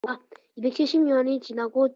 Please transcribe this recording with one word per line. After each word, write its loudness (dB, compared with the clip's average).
오다가 -8
이백칠십 0
년이 2
지나고 -2